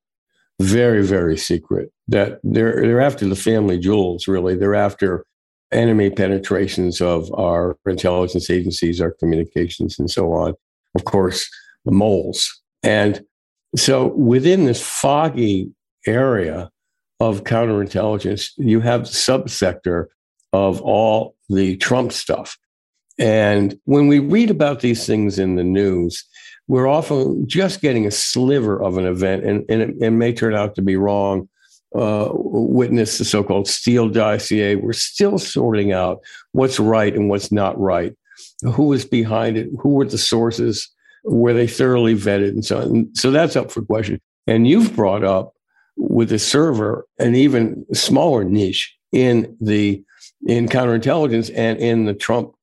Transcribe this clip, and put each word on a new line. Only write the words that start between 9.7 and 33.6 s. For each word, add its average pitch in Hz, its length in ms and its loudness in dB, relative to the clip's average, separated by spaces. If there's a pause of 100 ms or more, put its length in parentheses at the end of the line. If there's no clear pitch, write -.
and 73 100 -4
so 87 240 -2
on. 82 220 -2 (400)
Of 90 100 -4
course, 92 420 0 (380)
the - 60 -2
moles. 98 680 0 (220)
And 104 400 0 (540)
so 131 300 2
within 143 580 4
this - 160 0
foggy 127 920 0 (340)
area 104 640 -2 (520)
of 110 220 -2
counterintelligence, 104 1120 -2
you 113 220 2
have 120 240 0
the - 80 -14
subsector 90 960 -2 (460)
of 95 300 0
all 110 540 0 (140)
the 95 280 0
Trump 123 340 -2
stuff. - 460 -8 (640)
And 104 640 2
when 143 220 4
we 143 120 6
read 196 300 2
about 147 300 0
these 117 260 -2
things 107 320 0
in 92 180 0
the 90 80 0
news, 92 640 0 (420)
we're 127 200 2
often 139 600 0
just 180 340 -2
getting 120 240 2
a 101 60 -2
sliver 123 720 0
of 92 160 -2
an 92 80 0
event, 92 380 -2
and, 107 260 -2
and 110 120 2
it, - 80 -2 (100)
it 113 120 2
may 117 220 2
turn 113 200 -2
out 104 220 -2
to 98 60 -4
be 95 160 0
wrong. 98 520 -2 (460)
Uh, 107 360 -2
witness 117 840 0
the - 80 -4
so-called 101 420 0